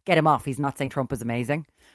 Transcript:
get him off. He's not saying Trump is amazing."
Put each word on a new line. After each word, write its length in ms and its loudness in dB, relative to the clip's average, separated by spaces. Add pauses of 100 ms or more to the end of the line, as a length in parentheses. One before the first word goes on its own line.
get 120 4
him 100 4
off. 180 4
He's 140 -4
not 180 -2
saying 140 -4
Trump 220 -4
is 80 -6
amazing." 440 -4 (300)